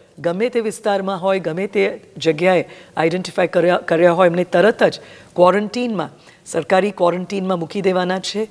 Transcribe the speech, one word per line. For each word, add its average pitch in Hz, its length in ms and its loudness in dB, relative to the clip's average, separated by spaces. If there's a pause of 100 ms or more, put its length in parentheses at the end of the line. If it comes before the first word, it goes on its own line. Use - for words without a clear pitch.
(180)
ગમે 175 300 -2
તે 240 120 -2
વિસ્તારમાં 196 600 -4
હોય, 190 200 0
ગમે 170 260 -4
તે 196 340 -2 (160)
જગ્યાએ 160 480 2 (320)
આઈડેન્ટિફાય 170 500 -2
કર્યા, 175 300 2
કર્યા 170 360 2
હોય, 180 140 4
એમને 175 180 0
તરત 190 380 2
જ 180 180 0 (360)
ક્વોરન્ટીનમાં, 196 760 2 (360)
સરકારી 190 440 0
ક્વોરન્ટીનમાં 185 680 -2
મૂકી 165 220 -6
દેવાના 185 380 0
છે. 208 320 -8